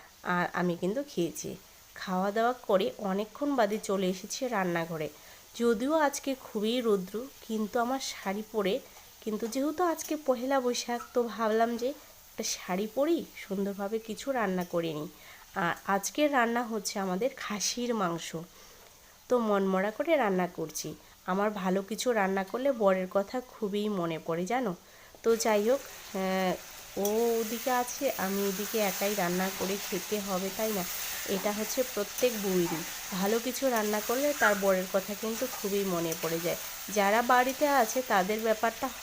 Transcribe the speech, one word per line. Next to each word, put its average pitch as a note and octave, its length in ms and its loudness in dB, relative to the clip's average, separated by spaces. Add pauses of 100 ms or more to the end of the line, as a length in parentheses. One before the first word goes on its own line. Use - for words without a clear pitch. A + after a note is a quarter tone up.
(240)
আর F3 300 0
আমি F3 220 0
কিন্তু G3+ 320 -2
খেয়েছি। - 480 -4 (400)
খাওয়া F#3+ 360 -2
দাওয়া A3+ 220 2
করে A#3 440 2
অনেকক্ষণ G#3+ 580 -2
বাদে G#3+ 220 2
চলে G3 320 0
এসেছি G3 380 -4
রান্নাঘরে। E3+ 600 -2 (460)
যদিও A#3 380 2
আজকে C#4 500 2
খুবই A3 380 -2
রৌদ্র, G#3 440 0 (220)
কিন্তু A3 320 -2
আমার B3+ 200 0
শাড়ি G3+ 520 -6
পরে, G#3 280 2 (420)
কিন্তু G#3+ 260 -2
যেহেতু D4 360 0
আজকে D#4+ 420 0
পহেলা C4 340 2
বৈশাখ, A#3+ 420 -2 (120)
তো A#3+ 100 4
ভাবলাম A3+ 540 2
যে A#3 100 -2
একটা - 560 -8
শাড়ি F#3+ 520 -4
পরি, C#4+ 300 2 (100)
সুন্দরভাবে G3 640 -2
কিছু A3 320 -6
রান্না F#3+ 320 2
করে E3+ 300 -2
নিই। D3+ 140 -6 (480)
আর E3+ 200 0 (120)
আজকের C#4 460 2
রান্না A#3 300 2
হচ্ছে A3 360 -4
আমাদের F#3+ 360 0
খাসির A#3 600 -2
মাংস। E3+ 400 -2 (960)
তো B3 100 4
মনমরা G3 520 4
করে D4+ 260 4
রান্না F#3+ 300 4
করছি। D#3 480 -8 (300)
আমার G3+ 260 2
ভালো F#3+ 300 0
কিছু G#3+ 300 -2
রান্না G3 320 2
করলে B3+ 280 0
বরের F#3+ 400 2
কথা G3+ 300 0
খুবই G#3 480 -4
মনে E3+ 360 -2
পড়ে, E3+ 200 -2
জানো। A3 300 0 (480)
তো A3+ 120 4
যাই G#3+ 340 2
হোক, C4+ 100 4
আহ, - 400 -10 (800)
ও G3 60 2 (340)
ওদিকে A3+ 320 -2
আছে, B3 460 0
আমি G3 320 0
এদিকে G3+ 300 -2
একাই G3+ 360 0
রান্না F#3 340 0 (100)
করে F#3+ 180 -2 (120)
খেতে G#3 300 -2
হবে, G3 380 -2
তাই A3 140 0
না? F#3+ 120 -2 (460)
এটা G3+ 220 0
হচ্ছে G#3+ 320 -2 (100)
প্রত্যেক G#3 380 0 (120)
বউয়েরই, F3 400 2 (280)
ভালো G3+ 280 2
কিছু B3+ 300 0
রান্না G#3+ 380 2
করলে C#4 320 2
তার G#3 220 6
বরের F#3+ 220 4 (100)
কথা G3 200 0
কিন্তু A3+ 340 -4 (140)
খুবই G3+ 220 0
মনে E3+ 380 0
পড়ে E3 180 0
যায়। E3 160 -2 (380)
যারা G#3 280 6
বাড়িতে B3+ 460 4
আছে C4 400 4
তাদের G#3 320 2
ব্যাপারটা A3+ 500 0 (140)